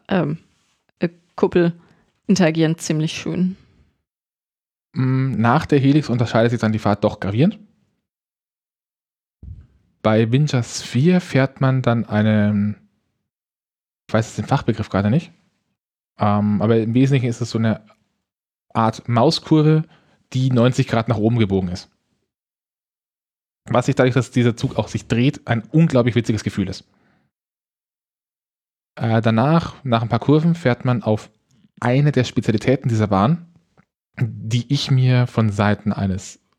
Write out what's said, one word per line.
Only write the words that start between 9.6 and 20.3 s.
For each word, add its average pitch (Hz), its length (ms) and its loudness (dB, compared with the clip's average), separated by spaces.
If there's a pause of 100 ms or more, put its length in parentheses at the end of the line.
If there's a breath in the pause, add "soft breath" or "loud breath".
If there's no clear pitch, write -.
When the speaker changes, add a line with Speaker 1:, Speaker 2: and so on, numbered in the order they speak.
Speaker 2:
Bei 110 280 2
Winchers 135 520 -2
Fear 175 380 2
fährt 135 400 -2
man 131 220 0
dann 117 220 0
einen, 104 720 0 (1300)
ich - 80 -6
weiß 113 140 0
jetzt - 100 -10
den - 80 -6
Fachbegriff - 420 -2
gerade 101 220 0
nicht, 147 220 -2 (880)
ähm, 104 420 0
aber 113 160 2
im 113 160 -2
Wesentlichen 131 320 2
ist - 140 -6
es 117 100 -6
so 113 80 -4
eine 113 260 -2 (880)
Art 110 360 -2
Mauskurve, 156 760 2 (500 soft breath)